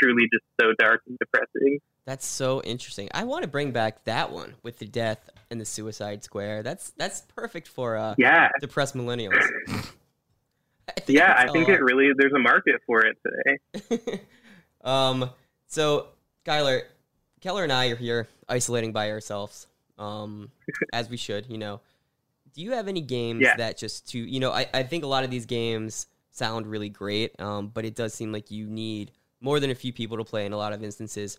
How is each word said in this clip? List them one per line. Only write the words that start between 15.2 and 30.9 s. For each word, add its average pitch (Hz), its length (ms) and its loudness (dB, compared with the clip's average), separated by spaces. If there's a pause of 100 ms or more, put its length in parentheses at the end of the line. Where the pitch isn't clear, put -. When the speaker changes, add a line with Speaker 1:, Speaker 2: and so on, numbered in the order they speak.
Speaker 2:
so, 151 400 2 (360)
Skylar, 143 380 2 (580)
Keller 185 220 -4
and 147 100 0
I 127 180 2
are 117 60 -2
here 117 300 -2 (220)
isolating 117 440 -2
by 107 200 -2
ourselves, 104 560 -10 (280)
um, 104 540 -10 (220)
Speaker 1:
<laughs> - 200 -6
Speaker 2:
as 117 160 -4
we 120 80 -10
should, 107 320 -8
you 113 100 -12
know. 104 220 -10 (720)
Do - 100 -16
you 220 100 -8
have 220 160 -4
any 190 120 -4
games 120 420 -2
Speaker 1:
Yeah. 120 160 6
Speaker 2:
that 113 200 -4
just - 320 -12
to, 127 80 -8
you 117 220 -6
know, 131 100 0
I, 131 240 0
I 131 80 0
think 151 220 -6
a - 20 -6
lot 135 160 0
of 127 80 -4
these 120 160 -6
games 113 600 -4 (240)
sound 113 340 -4
really 107 220 -6
great, 104 520 -4
um, 104 280 -6
but 113 160 -6
it 110 100 -8
does 113 180 -4
seem 107 200 -8
like 107 180 -10
you 107 160 -10
need 110 460 -8 (280)
more 143 200 0
than 139 100 2
a 123 40 -2
few 123 180 -6
people 113 260 -6
to 110 60 -6
play 104 220 -4
in 101 60 -6
a 104 40 -4
lot 104 160 -4
of 104 100 -8
instances. 104 560 -10